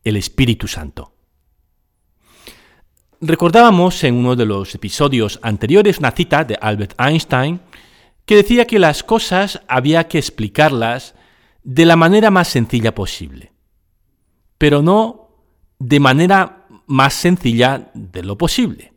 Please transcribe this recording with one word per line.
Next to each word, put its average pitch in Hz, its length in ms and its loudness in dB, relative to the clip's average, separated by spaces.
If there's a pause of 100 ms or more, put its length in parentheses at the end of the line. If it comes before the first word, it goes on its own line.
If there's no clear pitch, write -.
El 107 140 -4
Espíritu - 500 -2
Santo. - 480 -16 (2000)
Recordábamos 175 840 2
en 123 100 2
uno 123 220 0
de 120 100 0
los 98 300 -6
episodios 113 680 -2
anteriores 143 560 0
una 131 140 -2
cita 156 320 -2
de 110 180 -8
Albert 104 400 -4
Einstein 151 580 -2 (640)
que 208 120 2
decía 233 300 4
que 233 120 -2
las 160 260 2
cosas 196 640 -2
había 151 400 0
que 165 120 -2
explicarlas 120 960 -2 (480)
de 147 220 2
la 165 100 6
manera 202 340 4
más 180 200 0
sencilla 113 440 -2
posible, - 580 -12 (1080)
pero 147 240 2
no 214 600 -2 (360)
de 131 200 0
manera 165 680 2 (180)
más 135 300 0
sencilla 127 800 0
de 95 260 -16
lo 101 160 -10
posible. 170 600 -4